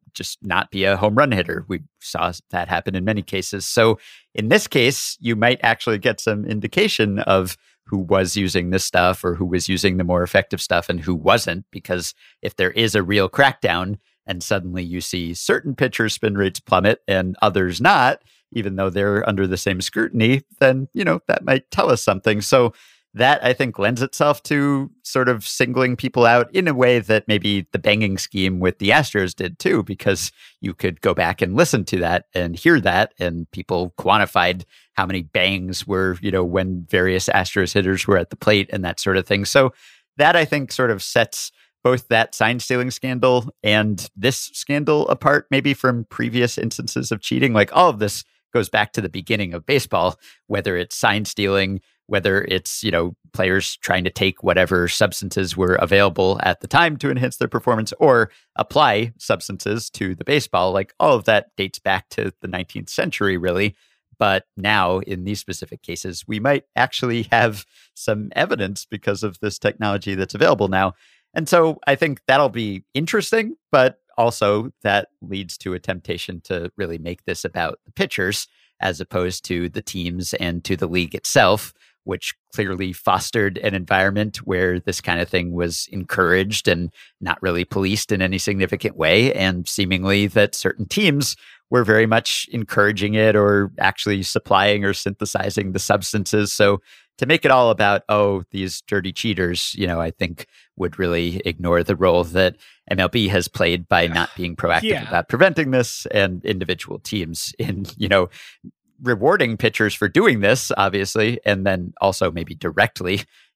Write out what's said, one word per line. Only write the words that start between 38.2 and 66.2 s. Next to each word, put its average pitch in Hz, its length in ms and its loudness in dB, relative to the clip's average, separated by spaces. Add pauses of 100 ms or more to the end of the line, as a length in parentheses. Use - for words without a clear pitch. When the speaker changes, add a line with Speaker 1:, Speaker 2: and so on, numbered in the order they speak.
Speaker 1:
the - 80 -16
plate 104 340 2
and 98 140 -4
that 87 160 -6
sort 98 160 0
of 92 100 -2
thing. 101 200 -2
So 131 260 4 (460)
that, 160 180 6
I 160 80 4
think, 143 260 -4
sort 123 200 0
of 98 120 -4
sets - 500 -2 (300)
both 123 260 0
that 113 260 2
sign 117 260 0
stealing 127 300 -2
scandal 127 600 0 (120)
and 107 520 0
this 123 380 -2
scandal 151 560 0
apart, - 420 2
maybe 139 220 2
from 120 380 0
previous 120 480 -2
instances - 520 -4
of 107 120 -6
cheating. 123 320 0
Like, 104 200 4
all 175 140 6
of 117 100 -2
this 101 260 -4 (280)
goes 110 160 0
back 107 240 0
to - 80 -4
the 95 80 -2
beginning 95 460 -4
of 82 100 -12
baseball, 90 540 0 (300)
whether 98 280 -2
it's 90 200 -6
sign 107 280 0
stealing, 98 560 0 (260)
whether 98 360 0
it's, - 420 -4
you 107 60 -2
know, 85 260 -2 (160)
players 92 440 0
trying 92 280 -2
to 90 60 -4
take - 320 -2
whatever 87 460 2
substances 98 680 -2
were 92 180 2
available 95 680 2
at 90 180 0
the - 80 -12
time 156 300 2
to 139 120 -2
enhance 127 260 -2
their 117 120 -2
performance 110 500 -2
or 120 320 6 (240)
apply 117 640 2
substances 101 720 -6
to 92 240 -6
the 76 100 -10
baseball, 95 480 0
like, 98 280 -4
all 151 140 4
of 107 100 0
that 107 320 2
dates 95 220 -6
back 95 320 -2
to - 300 -6
the - 80 -12
nineteenth 92 400 -10
century, 101 480 -2
really. 90 380 -2 (440)
But 95 280 0 (100)
now 95 440 0
in 92 240 -10
these 104 160 -6
specific - 420 -12
cases, - 440 -10